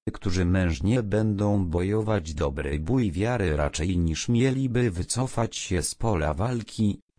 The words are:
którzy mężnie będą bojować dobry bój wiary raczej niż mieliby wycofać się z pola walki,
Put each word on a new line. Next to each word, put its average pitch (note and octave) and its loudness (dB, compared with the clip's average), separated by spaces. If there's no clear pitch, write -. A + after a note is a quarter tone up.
którzy F#2 0
mężnie F2+ 2
będą G#2 2
bojować F#2+ 0
dobry D2 -2
bój G#2+ 0
wiary G2 0
raczej D#2 0
niż E2 0
mieliby B2 2
wycofać A2+ -4
się - -2
z - -6
pola D#2 0
walki, G#2+ -2